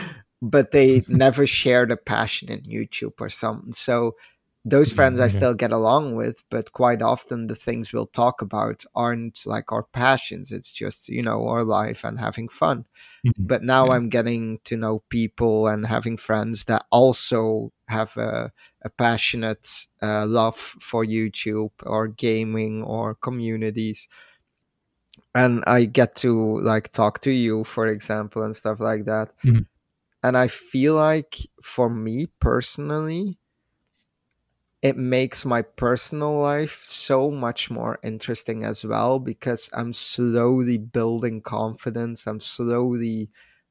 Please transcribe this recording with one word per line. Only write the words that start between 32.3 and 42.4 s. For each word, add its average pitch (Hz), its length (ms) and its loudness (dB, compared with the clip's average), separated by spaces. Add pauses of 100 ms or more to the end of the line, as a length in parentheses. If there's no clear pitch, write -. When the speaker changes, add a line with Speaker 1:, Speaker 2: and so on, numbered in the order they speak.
Speaker 1:
personally, 151 1000 -2 (1400)
it 131 140 2
makes 127 480 -2
my 120 180 0
personal 147 800 -2
life 147 420 -2
so 139 480 0
much 127 400 -6
more 117 320 -8
interesting 110 640 -6
as 110 200 -6
well, 113 360 0
because 120 540 -4
I'm 120 180 -6
slowly 123 840 2
building 113 640 -2
confidence. 113 880 -6
I'm 107 140 -6